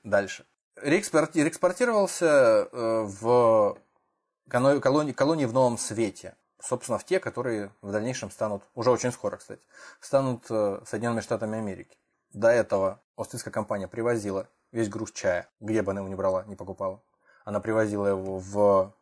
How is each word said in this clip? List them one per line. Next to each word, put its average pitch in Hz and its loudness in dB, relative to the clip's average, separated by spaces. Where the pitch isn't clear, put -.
Дальше. 101 -2
Реэкспорти-, 160 0
реэкспортировался, 160 2
э, 113 -2
в 113 6
кано-, 135 2
колони-, 139 2
колонии 147 0
в 113 -4
Новом 123 2
Свете. 104 -4
Собственно, 120 -4
в - -8
те, 185 0
которые 113 -6
в 101 -10
дальнейшем 110 -4
станут, 104 -6
уже 120 2
очень 120 0
скоро, - -8
кстати, - -20
станут, 131 -2
э, 104 -2
Соединенными 117 -4
Штатами 107 -4
Америки. 101 -10
До 113 4
этого 101 2
Остинская - -10
компания 104 -6
привозила 104 -4
весь 113 -2
груз 104 -8
чая, 92 -2
где 107 -2
бы 98 -2
она 98 -4
его 95 -8
ни 95 -8
брала, 95 -2
не 104 -14
покупала. 95 -10
Она 104 -2
привозила 104 0
его 95 -2
в 98 4